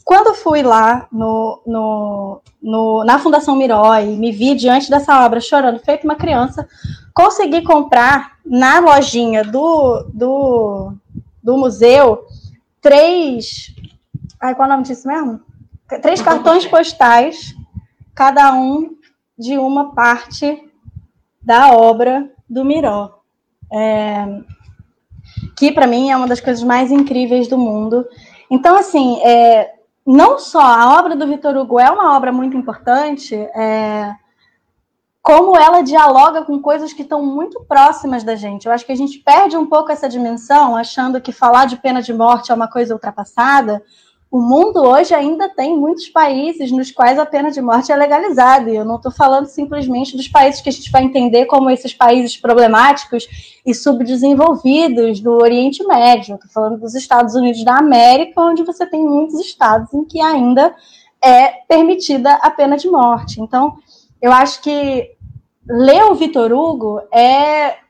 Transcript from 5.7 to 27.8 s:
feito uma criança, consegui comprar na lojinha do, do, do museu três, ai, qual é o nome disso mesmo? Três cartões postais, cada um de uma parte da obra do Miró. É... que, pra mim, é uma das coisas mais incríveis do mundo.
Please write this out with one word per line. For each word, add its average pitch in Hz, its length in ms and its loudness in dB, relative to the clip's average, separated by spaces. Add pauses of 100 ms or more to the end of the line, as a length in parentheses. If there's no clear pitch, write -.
feito 294 240 -4
uma 302 120 -4
criança, 285 520 -4 (460)
consegui 349 480 0
comprar 285 720 0 (120)
na 262 340 2
lojinha 240 640 2
do, 262 680 -2
do, 226 800 -4 (480)
do 240 160 -2
museu 240 680 2 (560)
três, 294 920 0 (680)
ai, 254 120 -4
qual 269 140 -2
é 277 40 -2
o - 20 2
nome 269 100 -2
disso 262 240 -10
mesmo? 269 320 -6 (640)
Três 339 200 0
cartões 330 440 2
postais, 320 880 0 (580)
cada 277 400 2
um 277 420 -4 (420)
de 247 200 -8
uma 277 360 -4
parte 240 760 -4 (720)
da 240 300 4
obra 240 580 2 (200)
do 254 160 -6
Miró. 247 540 -4 (520)
É... 214 540 -4 (1300)
que, 285 160 0
pra 285 160 2
mim, 247 220 -2
é 269 80 0
uma 254 100 -4
das 247 140 -6
coisas 240 220 -6
mais 247 280 0
incríveis 247 560 0
do 254 100 -4
mundo. 220 480 -4 (440)